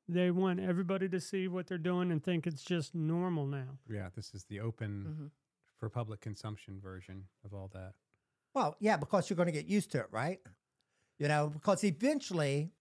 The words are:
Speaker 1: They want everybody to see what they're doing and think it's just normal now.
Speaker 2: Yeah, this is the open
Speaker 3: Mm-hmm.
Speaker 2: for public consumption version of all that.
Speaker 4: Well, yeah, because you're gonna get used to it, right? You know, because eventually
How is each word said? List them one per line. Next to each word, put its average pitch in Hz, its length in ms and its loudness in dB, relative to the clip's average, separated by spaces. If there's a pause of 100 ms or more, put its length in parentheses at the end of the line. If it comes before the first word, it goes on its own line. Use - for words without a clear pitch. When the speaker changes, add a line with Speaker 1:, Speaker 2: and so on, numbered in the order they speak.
Speaker 1:
They 180 240 4
want 185 300 4
everybody 185 480 0
to 180 100 0
see 185 280 -2
what 180 200 -4
they're 180 100 -2
doing 180 340 2
and 156 120 2
think 175 240 2
it's 151 160 -4
just 170 320 0
normal 165 500 2
now. 135 320 -6 (100)
Speaker 2:
Yeah, 101 280 -4
this - 180 -10
is 98 120 -12
the 101 160 -8
open 104 480 -4
Speaker 3:
Mm-hmm. 151 160 -8 (520)
Speaker 2:
for 113 120 -6
public 110 320 -6
consumption 101 580 -10
version 95 460 -12 (180)
of 101 100 -14
all 95 200 -12
that. 95 200 -12 (600)
Speaker 4:
Well, 175 260 0
yeah, 208 180 4
because 165 320 0
you're 175 80 0
gonna 175 140 2
get 151 160 -4
used 196 240 2
to 135 80 0
it, 113 120 -4
right? 139 280 -2 (800)
You 147 80 2
know, 151 220 4
because 170 340 2
eventually 170 960 2